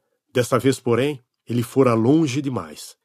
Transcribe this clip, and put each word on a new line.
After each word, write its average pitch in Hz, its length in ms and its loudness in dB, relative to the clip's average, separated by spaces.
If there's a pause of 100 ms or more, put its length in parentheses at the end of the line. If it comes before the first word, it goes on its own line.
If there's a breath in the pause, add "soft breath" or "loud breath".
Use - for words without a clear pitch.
(320)
Dessa 123 260 0
vez, 131 200 0
porém, 123 400 -2 (300)
ele 120 140 -2
fora 123 320 2
longe 139 480 2
demais. 101 520 -10 (100)